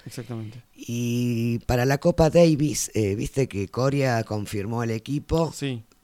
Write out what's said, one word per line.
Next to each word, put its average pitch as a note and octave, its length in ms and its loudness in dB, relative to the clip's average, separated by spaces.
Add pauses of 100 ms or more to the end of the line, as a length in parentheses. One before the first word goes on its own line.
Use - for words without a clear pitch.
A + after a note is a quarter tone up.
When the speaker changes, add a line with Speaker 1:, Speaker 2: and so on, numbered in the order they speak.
Speaker 1:
Exactamente. A2+ 560 -12 (140)
Speaker 2:
Y A#2+ 840 -2
para B2 260 0
la C#3 140 2
Copa E3 300 4
Davis, D#3 680 4
eh, G2+ 200 2
viste C3+ 320 0
que G2 220 -4
Corea B2+ 560 0
confirmó G#2+ 580 -4
el A2+ 80 -4
equipo D3 640 -4
Speaker 1:
Sí. B2+ 300 -6 (200)